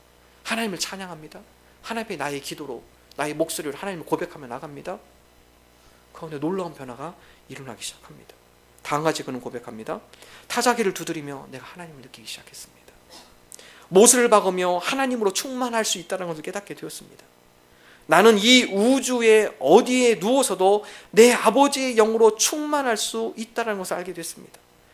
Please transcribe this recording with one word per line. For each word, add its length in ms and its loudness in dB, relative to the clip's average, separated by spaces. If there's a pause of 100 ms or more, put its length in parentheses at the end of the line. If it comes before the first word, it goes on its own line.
(440)
하나님을 340 -6
찬양합니다. 600 -12 (420)
하나님 240 -8
앞에 120 -10
나의 240 -6
기도로, 420 -12 (320)
나의 180 -4
목소리로 440 -6
하나님을 280 -10
고백하며 420 -6
나갑니다. 520 -14 (1120)
그 80 -20
가운데 180 -12
놀라운 360 -6
변화가 420 -14 (320)
일어나기 340 -16
시작합니다. 540 -18 (480)
다음 200 -2
같이 200 -2
그는 160 -10
고백합니다. 640 -12 (480)
"타자기를 440 0
두드리며 580 -10
내가 160 -16
하나님을 340 -20
느끼기 260 -20
시작했습니다. 640 -20 (920)
못을 420 6
박으며 500 2
하나님으로 520 -2
충만할 540 -4
수 120 -4
있다는 300 -8
것을 160 -10
깨닫게 320 -12
되었습니다. 480 -16 (840)
나는 300 8
이 280 6
우주의 920 2
어디에 560 4
누워서도 680 2 (280)
내 200 8
아버지의 640 2
영으로 400 4
충만할 640 -2
수 400 -6
있다는 400 -6
것을 180 -8
알게 180 -8
됐습니다. 460 -16 (340)